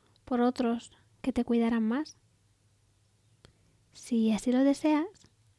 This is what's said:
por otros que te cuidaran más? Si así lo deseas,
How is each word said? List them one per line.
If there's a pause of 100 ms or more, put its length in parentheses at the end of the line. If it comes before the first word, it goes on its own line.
(240)
por
otros (320)
que
te
cuidaran
más? (1700)
Si
así
lo
deseas, (280)